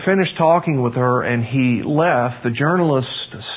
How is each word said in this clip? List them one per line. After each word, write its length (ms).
finished 340
talking 440
with 120
her 280
and 220
he 380
left, 640
the 60
journalist 580